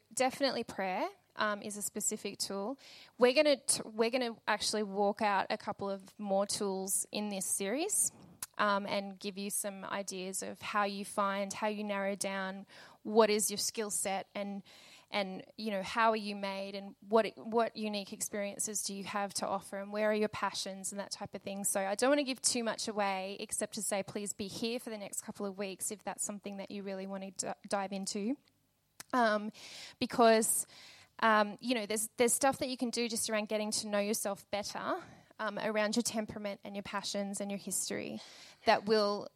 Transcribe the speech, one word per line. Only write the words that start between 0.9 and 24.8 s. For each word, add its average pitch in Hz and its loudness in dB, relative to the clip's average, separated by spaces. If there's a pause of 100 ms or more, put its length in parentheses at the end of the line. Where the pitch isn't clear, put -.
um, 208 0
is 208 -8
a 208 -8
specific 208 -4
tool. 202 -4 (400)
We're 247 8
gonna 294 6
t-, - 0
we're 226 0
gonna 240 0 (140)
actually 214 2
walk 202 2
out 202 2
a 220 -2
couple 196 -6
of 196 -4 (160)
more 104 2
tools 190 -2
in 208 -2
this 190 -4
series, 262 0 (480)
um, 202 4
and 196 -4
give 196 -8
you 202 -4
some 196 -6
ideas 190 -6
of 196 -10
how 208 0
you 202 -2
find, 196 0
how - -2
you 214 -4
narrow 196 -2
down 196 -6 (360)
what 214 8
is 214 4
your 202 -4
skill 208 -2
set 190 -2
and, 202 -6 (480)
and, 190 -2 (140)
you 220 -4
know, 196 -2
how 226 4
are 220 4
you 208 -4
made 196 -6
and 196 -10 (140)
what, 214 6 (100)
what 226 0
unique 208 -4
experiences 202 -4
do - -4
you 196 -6
have 202 -2
to - -2
offer 196 -4
and 202 -8
where 214 2
are 214 6
your 208 4
passions 190 -4
and 202 -6
that 196 -6
type - -8
of 202 -8
thing. 202 -6
So 202 2
I 196 2
don't 247 4
wanna 294 6
give 254 -4
too - 2
much - -2
away 196 -2
except - -6
to 214 -6
say 202 -2
please 202 -6
be 196 -4
here 226 -4
for 240 -10